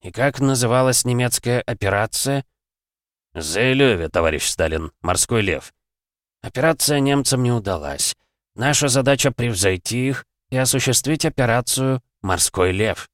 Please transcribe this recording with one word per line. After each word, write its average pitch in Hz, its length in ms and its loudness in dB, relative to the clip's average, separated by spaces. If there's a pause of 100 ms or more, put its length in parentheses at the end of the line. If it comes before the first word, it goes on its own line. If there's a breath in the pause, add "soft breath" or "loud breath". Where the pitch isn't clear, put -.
«И 92 100 -14
как 135 280 -2
называлась 131 640 2
немецкая 123 580 0
операция?» 107 840 -2 (880)
«Зейлеве, 101 760 2
товарищ 80 380 0
Сталин, 80 440 -2 (100)
Морской 90 400 0
лев». 87 320 -4 (680)
«Операция 147 580 0
немцам 139 440 2
не 123 80 2
удалась. 87 640 -4 (400)
Наша 143 320 0
задача 135 440 2
превзойти 113 760 -2
их - 160 -6 (240)
и 127 80 -2
осуществить 131 680 0
операцию 131 760 0 (200)
Морской 92 500 0
лев». 98 420 -2